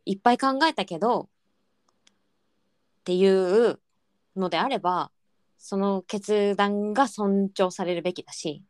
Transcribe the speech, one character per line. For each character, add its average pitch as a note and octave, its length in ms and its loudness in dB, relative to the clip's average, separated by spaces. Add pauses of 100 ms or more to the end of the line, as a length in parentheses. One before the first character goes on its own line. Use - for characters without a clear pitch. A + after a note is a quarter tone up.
い F#3+ 100 -2
っ G3 60 -10
ぱ A#3+ 120 4
い B3 40 0
考 C4+ 280 -2
え D#4 80 2
た F#3+ 120 -4
け E3+ 120 -8
ど G3+ 260 0
っ - 40 -20 (1800)
て F3+ 120 -2
い F#3+ 120 4
う F#3+ 520 4 (560)
の F#3+ 140 -2
で E3 100 0
あ A3 80 2
れ C4 120 -2
ば、 F3 320 -2 (460)
そ - 200 -8
の G3 260 0
決 G3+ 520 0
断 G#3 380 0
が C4 140 2
尊 G3 460 0
重 F#3 160 2
さ F#3 160 -6
れ F3 100 -2
る E3+ 60 -4
べ F3+ 120 -2
き - 100 -12
だ - 80 -20
し、 D3+ 380 -8